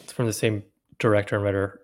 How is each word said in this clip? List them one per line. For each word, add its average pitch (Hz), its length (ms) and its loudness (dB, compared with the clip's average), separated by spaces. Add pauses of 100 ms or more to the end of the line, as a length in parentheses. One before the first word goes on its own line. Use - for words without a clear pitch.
It's - 100 -20
from 123 140 -2
the 110 80 0
same 107 300 -2 (340)
director 104 380 2
and 101 100 0
writer 98 380 -2